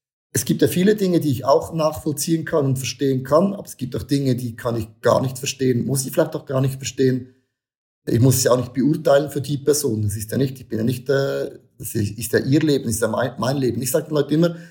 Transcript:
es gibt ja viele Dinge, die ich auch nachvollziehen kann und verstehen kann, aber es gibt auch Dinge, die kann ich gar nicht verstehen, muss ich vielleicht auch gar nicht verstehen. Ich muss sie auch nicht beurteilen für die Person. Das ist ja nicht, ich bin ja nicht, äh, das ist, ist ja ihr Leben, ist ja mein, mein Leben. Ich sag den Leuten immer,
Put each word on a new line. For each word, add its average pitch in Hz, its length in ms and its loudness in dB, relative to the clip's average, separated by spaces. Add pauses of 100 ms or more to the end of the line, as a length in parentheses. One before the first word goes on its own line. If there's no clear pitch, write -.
(320)
es - 120 -2
gibt - 180 0
ja 147 60 6
viele 196 280 4
Dinge, 180 240 2
die 147 100 0
ich 123 140 -2
auch 147 300 2
nachvollziehen 160 720 -2
kann 160 220 0
und 135 120 2
verstehen 135 460 -2
kann, 175 300 4
aber - 120 -12
es - 100 -16
gibt - 200 -10
auch 117 60 -4
Dinge, 139 340 0
die 117 200 -6
kann 117 200 -4
ich 107 120 -4 (120)
gar 117 220 4
nicht - 160 -4
verstehen, 123 480 0
muss 135 200 -2
ich 131 60 -8
vielleicht 160 220 0
auch - 120 -8
gar 131 140 -2
nicht 135 160 0
verstehen. 127 580 -2 (720)
Ich 120 140 2
muss 131 220 6
sie - 60 2
auch 120 80 6
nicht - 160 -4
beurteilen 147 580 2
für 147 120 -4
die 139 160 -4
Person. 131 440 0
Das 104 140 -2
ist 110 140 -8
ja 113 80 -2
nicht, 135 200 -2
ich - 100 -18
bin 107 100 -6
ja 113 60 -2
nicht, 127 240 -2
äh, 139 420 -2 (280)
das - 160 -12
ist, 104 240 -4
ist 120 140 -8
ja 117 80 4
ihr 139 200 4
Leben, 143 280 0
ist 110 120 -2
ja 113 80 0
mein, 117 300 -2
mein 131 200 0
Leben. 120 240 0
Ich 127 80 -4
sag 160 160 0
den 156 80 -6
Leuten 147 200 0
immer, 165 220 2 (140)